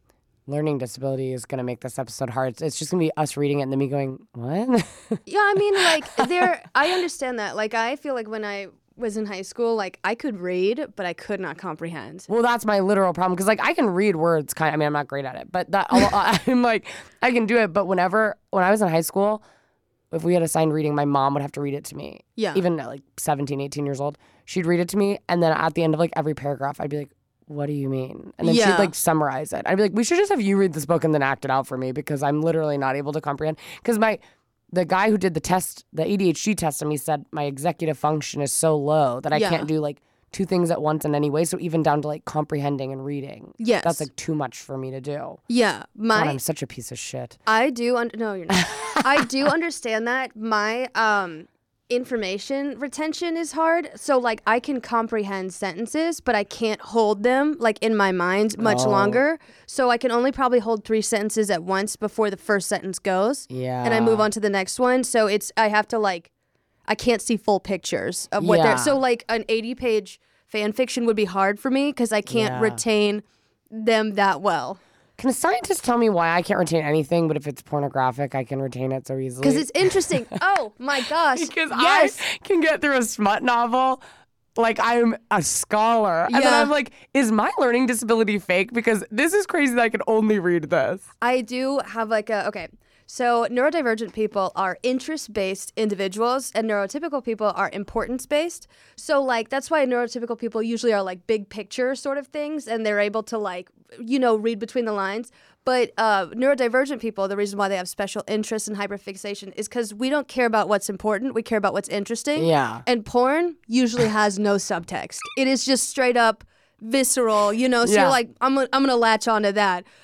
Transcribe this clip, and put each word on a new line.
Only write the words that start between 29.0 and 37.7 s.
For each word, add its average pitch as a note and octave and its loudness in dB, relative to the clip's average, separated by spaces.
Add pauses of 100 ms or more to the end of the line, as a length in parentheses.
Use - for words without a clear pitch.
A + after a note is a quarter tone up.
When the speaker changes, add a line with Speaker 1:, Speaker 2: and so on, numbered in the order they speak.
Speaker 1:
it. - -4
I'd F#3 2
be G#3+ 4
like, F#3 2
"We A#3 2
should E4+ 2
just G4+ 4
have D4 2
you G3 4
read F#3+ 4
this C#3+ -6
book E3 2
and D#3 2
then D3 2
act C3+ -2
it C3+ -2
out C3 0
for C3 -8
me, C3 -4
because C#3+ -6
I'm D3+ 0
literally D#3 0
not C3+ 0
able C#3+ -4
to D3+ -4
comprehend." D#3 -4 (280)
'Cause A#3 2
my, G#3+ 2 (540)
the F3+ 2
guy F#3+ 2
who G#3+ 4
did F3+ 0
the D#3 -4
test, - -2
the D#3 -2
A G3+ 0
D F#3 2
H - 0
D G#3+ 0
test D#3+ -4
on D3+ -2
me D3+ -2
said C#3+ -4
my D3+ -6
executive D3+ -4